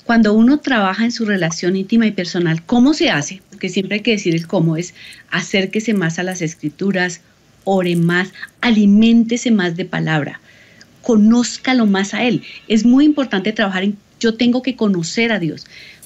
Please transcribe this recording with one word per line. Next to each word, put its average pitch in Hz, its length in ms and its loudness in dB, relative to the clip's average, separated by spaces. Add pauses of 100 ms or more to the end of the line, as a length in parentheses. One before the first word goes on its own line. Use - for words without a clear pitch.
Cuando 226 280 4
uno 240 260 4
trabaja 214 460 -2
en 240 60 -2
su 226 140 -6
relación 185 500 -2
íntima 220 320 0
y 208 40 -2
personal, 170 540 -4
¿cómo 247 280 4
se 302 160 0
hace? 151 400 -4
Porque - 200 -10
siempre 190 260 -4
hay 214 60 -4
que 233 100 -2
decir 202 240 0
el 165 120 -4
cómo, 165 280 0
es 170 180 -8 (360)
acérquese 190 640 -4
más 170 260 -2
a 180 40 -4
las 185 180 -6
Escrituras, 180 800 -4 (420)
ore 180 320 0
más, 175 340 0 (300)
aliméntese 226 920 4
más 180 260 0
de 180 80 -6
palabra, 160 560 -4 (600)
conózcalo 233 840 2
más 196 280 0
a 208 120 -4
Él. 202 180 -2 (240)
Es 214 160 2
muy 262 220 6
importante 226 480 0
trabajar 196 300 -4
en, 202 140 -2 (220)
yo 226 160 0
tengo 240 260 0
que 254 140 -4
conocer 208 560 -2
a 202 80 -2
Dios. - 260 -6 (400)